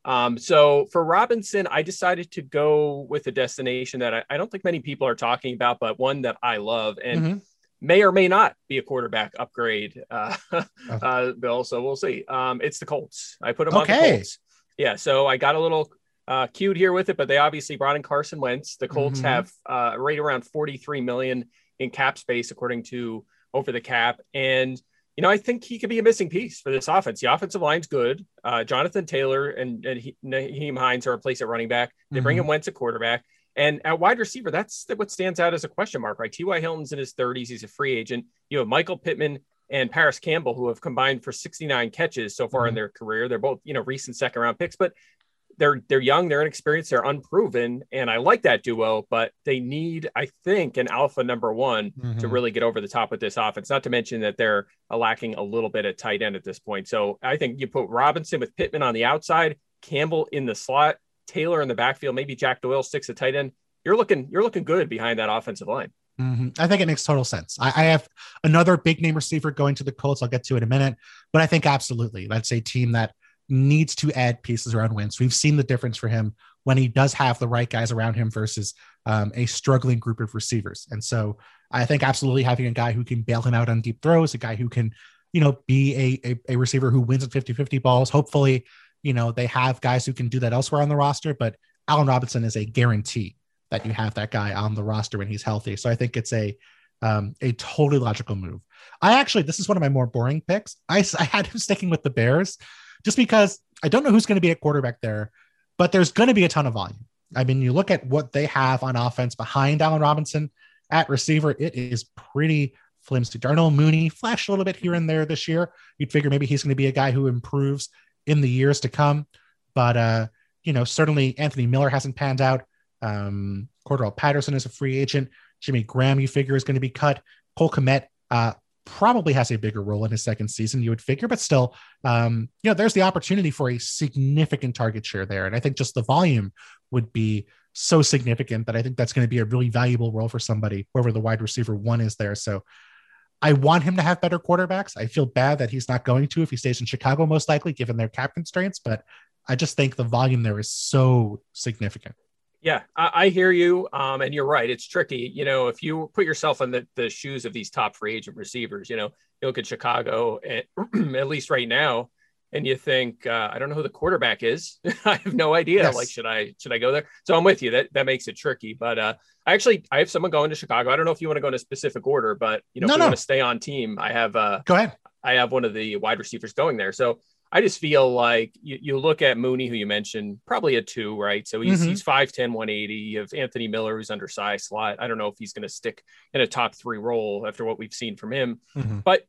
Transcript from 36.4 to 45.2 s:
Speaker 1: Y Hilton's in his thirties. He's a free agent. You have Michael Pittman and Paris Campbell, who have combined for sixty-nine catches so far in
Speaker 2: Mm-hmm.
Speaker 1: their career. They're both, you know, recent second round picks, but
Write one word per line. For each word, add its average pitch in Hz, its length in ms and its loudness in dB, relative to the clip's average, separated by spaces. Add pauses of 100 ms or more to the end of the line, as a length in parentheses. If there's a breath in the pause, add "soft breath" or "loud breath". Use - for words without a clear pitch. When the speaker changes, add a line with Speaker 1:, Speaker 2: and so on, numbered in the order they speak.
Speaker 1:
Y 185 160 -2
Hilton's 160 320 -8
in 143 60 -8
his 135 140 -10
thirties. 123 380 -4
He's 110 120 -12
a 110 60 -18
free 135 280 -4
agent. 113 280 -6 (260)
You 147 80 -2
have 123 100 0
Michael 165 300 -2
Pittman 147 400 -4 (320)
and 131 220 -2
Paris 156 260 2
Campbell, 160 360 -2
who 123 140 -4
have 117 120 -6
combined 135 420 -2
for - 80 -10
sixty-nine 127 600 -6
catches 127 460 -4
so 120 120 -2
far 123 180 -2
in 117 40 0
Speaker 2:
Mm-hmm. 117 60 -4
Speaker 1:
their 107 120 -6
career. 113 400 -6
They're 120 100 -2
both, 127 260 -4
you 147 100 -10
know, 127 80 -2
recent 131 340 -10
second 123 260 -2
round 117 160 0
picks, - 180 -6
but - 160 0 (640 soft breath)